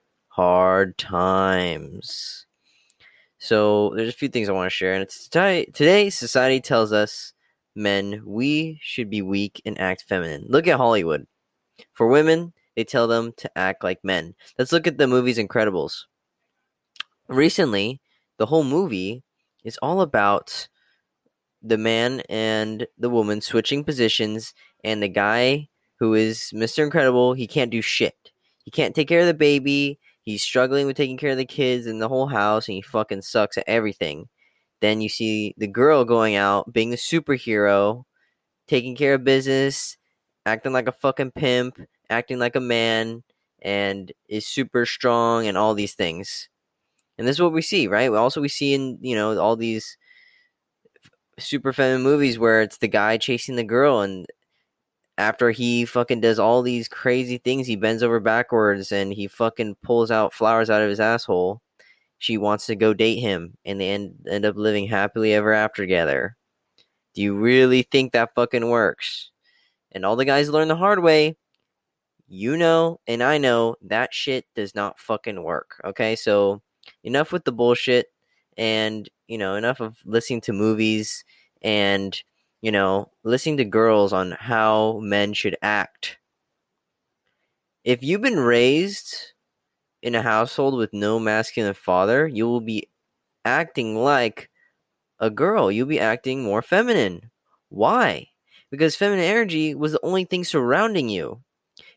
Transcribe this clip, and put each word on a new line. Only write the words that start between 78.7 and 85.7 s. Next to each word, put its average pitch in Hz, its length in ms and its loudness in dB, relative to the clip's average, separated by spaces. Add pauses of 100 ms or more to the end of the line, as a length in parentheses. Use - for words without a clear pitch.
you 113 80 -8
know, 98 180 -4
enough 117 240 -2
of 113 240 -10
listening 113 380 -2
to - 100 -6
movies 110 720 0 (380)
and, 98 600 0 (400)
you 110 100 -2
know, 98 400 0 (120)
listening 131 340 0
to 127 80 0
girls 107 460 4
on 92 200 0
how 110 720 0
men 104 300 0
should 101 280 -4
act. - 560 -4 (1700)